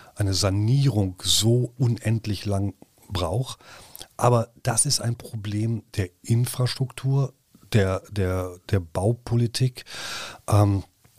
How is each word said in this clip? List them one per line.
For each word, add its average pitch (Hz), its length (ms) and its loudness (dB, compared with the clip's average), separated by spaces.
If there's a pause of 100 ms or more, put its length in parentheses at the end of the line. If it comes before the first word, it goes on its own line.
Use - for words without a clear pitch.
(140)
eine 98 200 0
Sanierung 104 920 2
so 120 540 2
unendlich 113 640 0
lang 101 300 -2 (340)
braucht. 95 500 -4 (580)
Aber 120 340 2 (120)
das 117 220 0
ist 139 160 0
ein 120 160 -2
Problem 107 640 -4 (140)
der 98 140 -2 (120)
Infrastruktur, 127 1080 -2 (400)
der, 95 380 2
der, 92 480 -2 (100)
der 98 120 2
Baupolitik, 117 1040 -2 (640)
ähm, 101 380 4 (340)